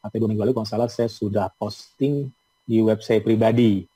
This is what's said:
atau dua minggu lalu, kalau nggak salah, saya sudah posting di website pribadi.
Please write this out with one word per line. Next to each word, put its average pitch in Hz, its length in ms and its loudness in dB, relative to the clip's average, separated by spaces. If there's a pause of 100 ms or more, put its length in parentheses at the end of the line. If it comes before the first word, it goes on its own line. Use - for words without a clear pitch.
atau 110 160 -6
dua 110 160 2
minggu 107 80 -2
lalu, 120 80 2
kalau 113 160 -2
nggak - 80 -8
salah, 117 160 0
saya 117 160 -2
sudah 104 480 -4
posting 139 720 -6 (400)
di 113 160 2
website 110 400 0
pribadi. 113 720 2